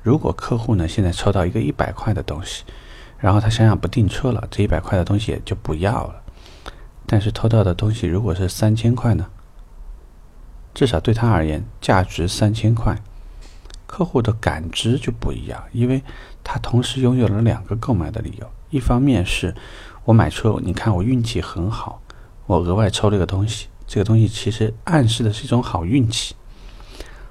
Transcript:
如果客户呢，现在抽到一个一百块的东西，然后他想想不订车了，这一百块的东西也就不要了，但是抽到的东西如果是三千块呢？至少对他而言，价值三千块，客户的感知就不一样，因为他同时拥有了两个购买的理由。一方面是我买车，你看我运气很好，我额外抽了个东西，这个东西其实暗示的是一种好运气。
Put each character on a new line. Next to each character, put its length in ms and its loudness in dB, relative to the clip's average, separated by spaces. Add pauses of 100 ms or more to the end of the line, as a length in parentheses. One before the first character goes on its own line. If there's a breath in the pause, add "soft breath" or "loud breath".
如 160 4
果 160 -2
客 240 -4
户 180 0
呢， 120 0
现 160 0
在 80 2
抽 200 0
到 140 2
一 60 0
个 80 -2
一 120 0
百 200 -4
块 220 -4
的 100 -4
东 200 -6
西， 200 -12 (560 loud breath)
然 120 2
后 80 4
他 80 2
想 180 4
想 120 6
不 100 -2
订 220 2
车 220 0
了， 180 -2
这 140 0
一 40 4
百 120 2
块 180 0
的 80 2
东 140 2
西 120 -2
也 140 -4
就 100 -4
不 200 -4
要 160 0
了， 240 -4 (880 loud breath)
但 160 2
是 100 0
抽 160 -2
到 160 4
的 100 2
东 180 0
西 160 -2
如 160 0
果 100 0
是 160 0
三 260 2
千 200 2
块 180 2
呢？ 140 -2 (1500)
至 140 4
少 120 2
对 140 2
他 160 2
而 160 4
言， 180 -2 (160)
价 240 2
值 240 -2
三 240 2
千 220 2
块， 220 2 (920 loud breath)
客 160 -4
户 180 2
的 120 2
感 380 -4
知 260 0
就 140 -4
不 200 -4
一 160 -8
样， 240 -10
因 160 2
为 160 0 (400 loud breath)
他 160 -4
同 220 2
时 200 -4
拥 140 4
有 120 4
了 140 0
两 240 2
个 100 -4
购 180 -2
买 160 0
的 120 -6
理 180 -8
由。 80 -14 (220)
一 100 -2
方 220 2
面 240 4
是 300 -2 (480 loud breath)
我 100 4
买 160 8
车， 320 0
你 120 -2
看 200 0
我 80 0
运 220 2
气 180 -2
很 300 -4
好， 300 -8 (440 loud breath)
我 120 4
额 180 2
外 140 4
抽 200 2
了 80 4
个 80 2
东 220 0
西， 200 -8 (200)
这 120 -2
个 40 2
东 140 4
西 100 6
其 240 -4
实 220 0 (100)
暗 240 4
示 160 0
的 80 2
是 140 -8
一 20 -10
种 160 2
好 220 -4
运 220 2
气。 280 -6 (960 loud breath)